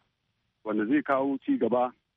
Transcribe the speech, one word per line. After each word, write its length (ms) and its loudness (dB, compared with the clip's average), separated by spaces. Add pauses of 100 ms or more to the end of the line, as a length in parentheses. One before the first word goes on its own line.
(640)
wanda 220 -2
zai 160 0
kawo 420 0
ci 140 0
gaba 340 0 (240)